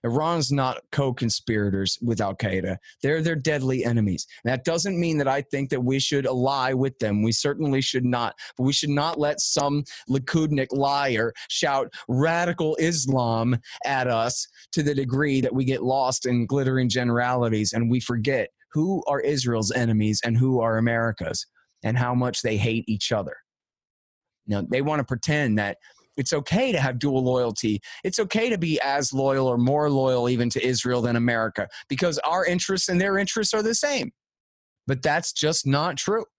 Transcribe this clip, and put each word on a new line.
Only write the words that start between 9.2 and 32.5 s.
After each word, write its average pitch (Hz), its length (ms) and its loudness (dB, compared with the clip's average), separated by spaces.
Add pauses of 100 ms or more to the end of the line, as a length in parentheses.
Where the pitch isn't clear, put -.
some 143 440 0 (260)
Likudnik 139 600 0
liar 139 640 0 (160)
shout 139 440 -2 (140)
radical 165 720 0
Islam 127 840 0 (260)
at 131 220 0
us 117 400 0 (240)
to 160 100 0
the 143 140 0
degree 135 440 0
that 120 140 0
we 131 120 0
get 127 180 0
lost 131 420 0
in 120 220 0
glittering 131 420 0
generalities 120 840 0
and 117 180 0
we 127 80 2
forget 120 500 -2 (220)
who 170 340 0
are 143 140 0
Israel's 123 520 0
enemies 110 520 2
and 117 120 0
who 127 260 4
are 113 180 2
America's 117 680 0 (380)
and 113 120 0
how 123 200 0
much 123 260 0
they 110 160 0
hate 113 300 0
each 107 240 -2
other. 101 240 -2 (1120)
Now, 101 200 -2
they 127 140 0
want 151 180 0
to 127 60 -2
pretend 131 540 0
that 101 180 -2 (400)
it's 139 160 -2
okay 202 400 0
to 156 60 2
have 131 200 0
dual 131 240 2
loyalty. 120 580 0 (220)
It's 190 160 -2
okay 220 300 0
to 214 80 0
be 160 240 0
as 139 320 0
loyal 135 340 2
or 120 100 2
more 143 320 2
loyal 131 380 2
even 120 220 2
to 120 160 -2
Israel 123 360 0
than 120 140 0
America 117 540 0 (180)
because 147 320 0
our 170 260 0
interests 180 440 0